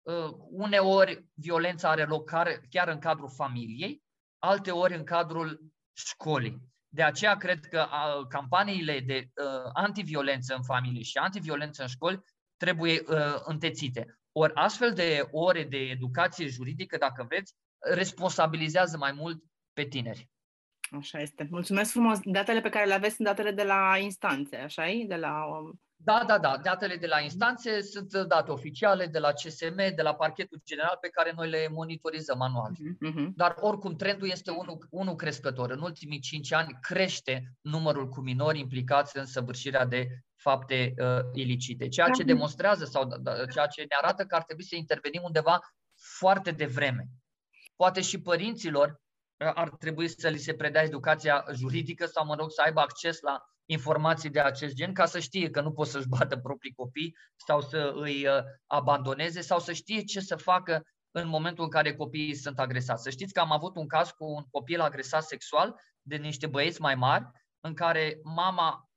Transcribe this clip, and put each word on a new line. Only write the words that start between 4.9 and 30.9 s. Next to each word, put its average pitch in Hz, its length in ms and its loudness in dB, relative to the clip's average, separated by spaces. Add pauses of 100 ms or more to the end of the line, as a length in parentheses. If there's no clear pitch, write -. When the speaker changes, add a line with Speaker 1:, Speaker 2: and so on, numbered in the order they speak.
Speaker 1:
în 156 80 -6
cadrul 160 580 -2 (320)
școlii. - 760 -4 (240)
De 156 120 2
aceea, 196 340 4
cred 180 280 -2
că, 165 140 -2
a, 147 500 -2
campaniile 151 680 0
de, 131 340 -4
uh, 135 400 -6
antiviolență 147 840 -2
în 127 80 -6
familie 127 380 -2
și - 160 -6
antiviolență 156 640 -4
în 127 60 -6
școli 170 340 -2 (360)
trebuie, 165 500 2
uh, 147 360 2
întețite. 151 760 -6 (120)
Ori 156 220 4
astfel 208 400 2
de 160 380 2
ore 165 320 4
de 135 140 -6
educație 131 680 -2
juridică, 151 500 -8
dacă 131 260 0
vreți, 175 300 -6 (240)
responsabilizează 170 1200 2
mai 139 140 0
mult 160 320 -8 (300)
pe 147 100 -4
tineri. 123 460 -6 (680)
Speaker 2:
Așa 143 220 -10
este. 147 320 -8
Mulțumesc 196 400 0
frumos. 226 320 4
Datele 202 380 2
pe 220 80 -2
care 208 160 2
le 196 80 4
aveți 202 220 2
sunt 214 120 0
datele 208 240 2
de 202 120 0
la 196 340 4
instanțe, 185 580 -2
așa-i? 170 520 -4
De 185 80 -4
la, 151 300 -4
um, 156 360 -10 (200)
Speaker 1:
Da, 220 260 4
da, 214 100 6
da. 139 200 2
Datele 185 380 -2
de 165 120 -6
la 151 120 4
instanțe 214 640 0
sunt, 202 320 -10
uh, 190 140 2
date 160 240 4
oficiale 180 540 2
de 160 140 -2
la 147 120 4
C 147 80 -4
S 160 220 -10
M, 165 140 -4
de 185 260 0
la 151 140 2
Parchetul 156 500 -2
General, 160 360 -2